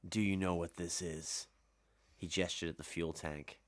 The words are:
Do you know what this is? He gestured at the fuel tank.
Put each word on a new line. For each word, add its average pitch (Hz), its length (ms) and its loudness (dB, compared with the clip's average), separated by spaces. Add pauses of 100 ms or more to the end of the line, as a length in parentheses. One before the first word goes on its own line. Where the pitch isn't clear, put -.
Do 101 120 2
you 98 160 6
know 95 180 4
what 85 220 0
this 85 260 -2
is? 80 440 -4 (720)
He - 100 -6
gestured 87 420 0
at 80 80 -4
the 78 80 -10
fuel 82 280 -2
tank. 76 560 -6